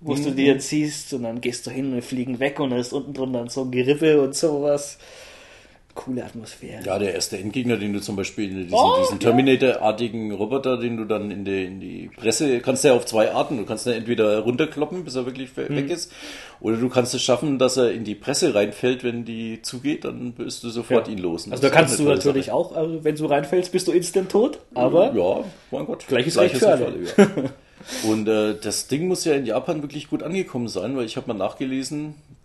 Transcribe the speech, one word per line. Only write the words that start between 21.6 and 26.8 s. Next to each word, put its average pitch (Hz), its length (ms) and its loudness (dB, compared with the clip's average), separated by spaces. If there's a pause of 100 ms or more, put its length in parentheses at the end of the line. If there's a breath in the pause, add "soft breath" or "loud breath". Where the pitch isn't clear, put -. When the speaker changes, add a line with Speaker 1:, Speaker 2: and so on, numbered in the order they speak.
Speaker 2:
das - 0 -
Speaker 1:
da 135 60 6
Speaker 2:
ist 135 60 4
Speaker 1:
kannst 156 200 6
Speaker 2:
eine - 40 0
Speaker 1:
du 147 60 2
Speaker 2:
tolle 143 140 6
Speaker 1:
natürlich 135 300 2
Speaker 2:
Sache. 110 100 -2
Speaker 1:
auch, 170 180 -2
also 160 300 -4
wenn 151 100 2
du 151 120 -4
reinfällst, 151 440 0
bist 185 160 0
du 170 60 2
instant 180 400 0
tot, 240 260 2 (140)
aber 160 420 4
Speaker 2:
Ja, 185 300 2 (260)
mein 143 140 -6
Gott. - 220 -8
Speaker 1:
gleiches 127 260 2
Speaker 2:
Gleiches - 280 4
Speaker 1:
Recht 202 200 6